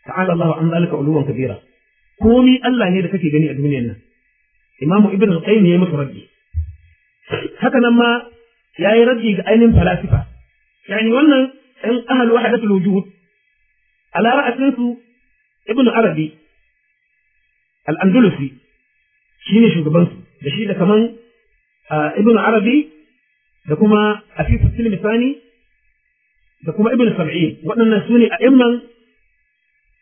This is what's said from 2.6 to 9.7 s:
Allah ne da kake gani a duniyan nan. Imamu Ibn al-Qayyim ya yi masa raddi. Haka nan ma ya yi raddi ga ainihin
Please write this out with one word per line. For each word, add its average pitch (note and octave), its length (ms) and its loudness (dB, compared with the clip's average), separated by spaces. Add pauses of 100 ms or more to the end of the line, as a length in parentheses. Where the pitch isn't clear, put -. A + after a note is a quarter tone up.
Allah A#3 280 -2
ne F#3 120 0
da E3+ 80 -4
kake F3+ 200 -4
gani D3+ 200 0
a - 40 -10
duniyan C3+ 340 -4
nan. G#2 100 -10 (840)
Imamu G3+ 320 2
Ibn G3 180 2
al-Qayyim G3+ 340 2
ya F3 80 4
yi F3+ 60 2
masa F3 180 0
raddi. C#3 260 -10 (1400)
Haka B3+ 200 0
nan A#3+ 160 2
ma A#3 140 2 (720)
ya G3+ 160 0
yi A#3 100 6
raddi A3+ 300 -2
ga F3+ 100 -6
ainihin A3+ 280 4